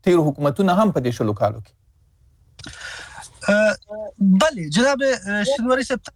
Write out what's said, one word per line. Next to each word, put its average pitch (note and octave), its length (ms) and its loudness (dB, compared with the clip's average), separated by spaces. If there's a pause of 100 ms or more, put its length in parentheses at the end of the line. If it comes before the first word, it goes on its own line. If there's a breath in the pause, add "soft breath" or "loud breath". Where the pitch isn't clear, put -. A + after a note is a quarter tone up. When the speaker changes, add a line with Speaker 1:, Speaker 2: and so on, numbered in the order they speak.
Speaker 1:
تیرو F3 200 4
حکومتونه D3 500 0
هم G3+ 180 4
په D3+ 100 0
دې B2 100 -2
شلو A2 240 -2
کالو A2 240 -2
کې. - 160 -20 (1700 loud breath)
Speaker 2:
اه، G#3+ 260 4 (460)
بلې، G3 480 2
جناب، B3 340 2
اه، G#3 400 -2
شینواري B3+ 400 0
صاحب B3 180 -4 (160)